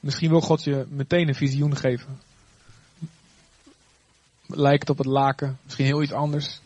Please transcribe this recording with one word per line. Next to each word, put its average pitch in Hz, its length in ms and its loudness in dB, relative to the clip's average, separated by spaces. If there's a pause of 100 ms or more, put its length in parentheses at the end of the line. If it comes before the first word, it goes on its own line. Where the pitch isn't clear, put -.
Misschien 151 260 -2
wil 160 120 6
God 160 220 2
je 139 260 -2
meteen 156 380 2
een 135 80 0
visioen 143 420 0
geven. 131 440 -4 (2250)
Lijkt 143 440 2
op 139 80 0
het 131 100 -2
laken, 135 560 0
misschien - 220 -4
heel 147 160 2
iets 143 100 -2
anders. 147 540 -4